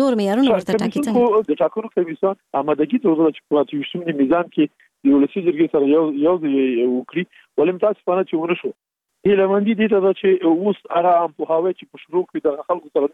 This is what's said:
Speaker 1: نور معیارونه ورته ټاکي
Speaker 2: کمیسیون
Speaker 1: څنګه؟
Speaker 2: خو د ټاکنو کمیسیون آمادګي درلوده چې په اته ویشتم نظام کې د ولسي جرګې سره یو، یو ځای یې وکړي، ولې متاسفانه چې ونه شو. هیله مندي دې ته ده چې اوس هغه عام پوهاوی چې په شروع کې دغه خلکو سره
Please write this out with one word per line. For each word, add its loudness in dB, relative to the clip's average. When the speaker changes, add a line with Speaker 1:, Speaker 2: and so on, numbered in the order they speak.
Speaker 1:
نور 0
معیارونه 2
ورته -4
ټاکي -2
Speaker 2:
کمیسیون -4
Speaker 1:
څنګه؟ 2
Speaker 2:
خو 0
د -4
ټاکنو -4
کمیسیون -2
آمادګي 0
درلوده 2
چې -20
په 0
اته -4
ویشتم -8
نظام 0
کې 0
د 0
ولسي 0
جرګې 0
سره 2
یو، 4
یو 2
ځای -2
یې 0
وکړي، -4
ولې 2
متاسفانه -2
چې -6
ونه -4
شو. -8
هیله 4
مندي 0
دې 0
ته 4
ده 4
چې -2
اوس 0
هغه 2
عام -4
پوهاوی -2
چې -20
په -20
شروع -2
کې -6
دغه -2
خلکو -6
سره 0